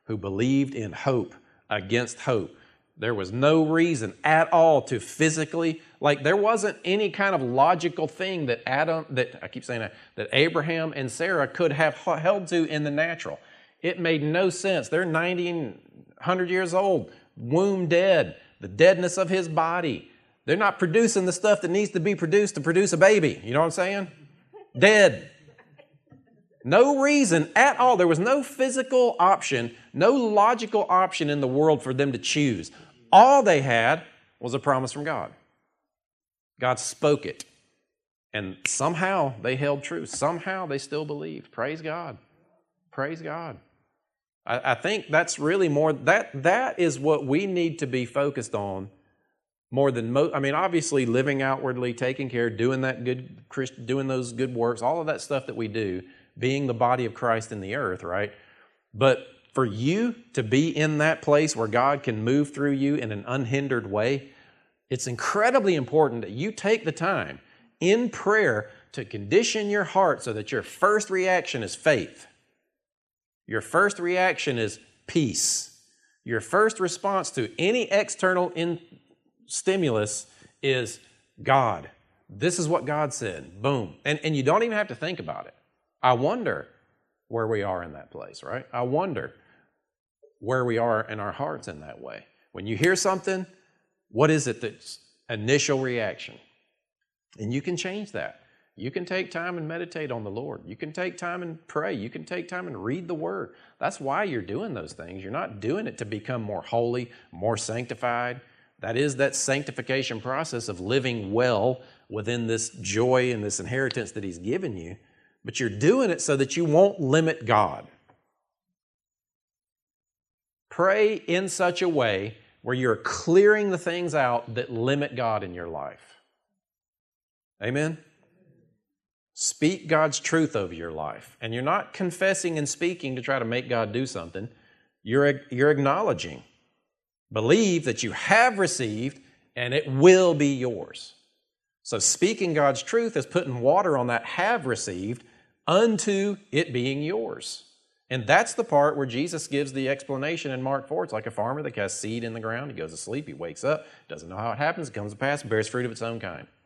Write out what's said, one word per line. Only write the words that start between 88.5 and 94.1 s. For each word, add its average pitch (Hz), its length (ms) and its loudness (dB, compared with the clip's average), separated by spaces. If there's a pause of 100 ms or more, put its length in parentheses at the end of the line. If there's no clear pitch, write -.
I 123 100 -4
wonder 139 520 -2 (1080)
where 127 240 -2
we 117 140 0
are 117 240 2
in 107 180 -8
our 101 120 -6
hearts 139 360 -8
in 78 120 -12
that 69 220 -16
way. 60 240 -14 (260)
When 92 160 -10
you 110 100 -4
hear 175 180 2
something, 190 500 -2 (640)
what 143 200 2